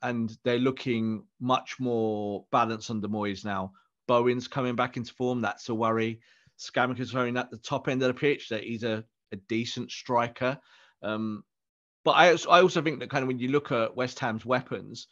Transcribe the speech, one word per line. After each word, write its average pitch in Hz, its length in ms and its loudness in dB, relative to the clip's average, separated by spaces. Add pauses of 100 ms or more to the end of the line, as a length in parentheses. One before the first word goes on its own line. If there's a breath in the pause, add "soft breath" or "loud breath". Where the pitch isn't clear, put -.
and 117 420 -4
they're 123 140 2
looking 117 640 0 (160)
much 127 400 -2
more 107 720 -2
balanced 113 380 0
under 104 180 -4
Moyes 104 340 -2
now. 95 300 -4 (340 soft breath)
Bowen's 123 420 4
coming 123 280 -2
back 123 220 -2
into 117 160 -10
form. 123 260 -2
That's 104 300 -4
a 117 40 -2
worry. 113 460 0 (380 soft breath)
Scamacca's 127 500 -2
showing 123 300 -2
at 123 120 -6
the 123 60 -16
top 135 320 -6
end 131 140 0
of 127 60 4
the 123 120 -2
pitch 147 300 0
that 110 120 -4
he's 113 200 -8
a, 110 200 -2 (300)
a 104 40 -12
decent 117 540 -4
striker. 123 680 -2 (440 soft breath)
Um, 107 400 -6 (640)
but 160 60 4
I, 170 220 8
I 170 280 6
also 175 220 6
think 143 180 -2
that 120 80 -8
kind 135 140 0
of 131 60 -2
when 127 100 -2
you 127 100 -2
look 143 240 0
at 117 240 0
West 123 220 -4
Ham's 110 260 -4
weapons, 127 680 -4